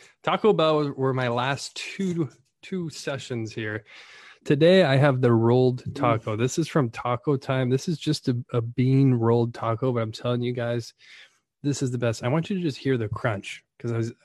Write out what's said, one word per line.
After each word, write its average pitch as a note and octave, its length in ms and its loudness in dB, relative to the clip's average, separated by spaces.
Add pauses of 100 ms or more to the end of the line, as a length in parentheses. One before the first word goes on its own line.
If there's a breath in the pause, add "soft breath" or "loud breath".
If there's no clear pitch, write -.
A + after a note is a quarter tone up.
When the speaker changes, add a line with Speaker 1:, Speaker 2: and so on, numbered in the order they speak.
(240 loud breath)
Speaker 1:
Taco G3 300 2
Bell D#3 400 2
were C3+ 200 0
my B2+ 160 -2
last B2 460 -4
two, E3+ 540 -4 (320)
two F3+ 300 -8
sessions A#2+ 600 -8
here. G#2+ 300 -6 (600 loud breath)
Today, E3+ 380 6
I C3+ 120 4
have C3+ 240 4
the B2 140 6
rolled B2 520 4
Speaker 2:
Ooh. - 60 -10
Speaker 1:
taco. A2+ 460 0
This B2 200 -2
is D#3+ 120 -2
from C3+ 220 0
Taco B2 440 -4
Time. C3 340 -2
This C3 200 -2
is E3 100 -2
just - 300 -4
a, B2 80 0 (160)
a B2 80 0
bean C3 540 4
rolled A#2 380 2
taco, A#2 380 -2
but A#2+ 120 -2
I'm A2 100 -6
telling B2 280 -4
you B2 120 -2
guys, A#2+ 400 -4 (680 loud breath)
this C#3+ 200 -2
is B2+ 80 -2
the B2 60 -2
best. A#2+ 260 -2
I B2 60 -2
want E3 200 -2
you G#3 60 -4
to F3+ 60 -4
just D3+ 160 -4
hear C3+ 200 0
the A2 120 -4
crunch - 520 -6 (160)
'cause A#2 140 -6
I A2+ 60 -4
was, A#2 160 -4 (120)